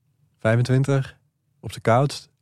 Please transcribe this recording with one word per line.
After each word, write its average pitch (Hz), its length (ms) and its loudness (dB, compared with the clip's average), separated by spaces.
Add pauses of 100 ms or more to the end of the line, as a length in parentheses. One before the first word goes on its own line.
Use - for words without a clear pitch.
(400)
Vijfentwintig? 131 800 0 (420)
Op - 140 -14
de - 60 -16
koudst? 127 500 0 (120)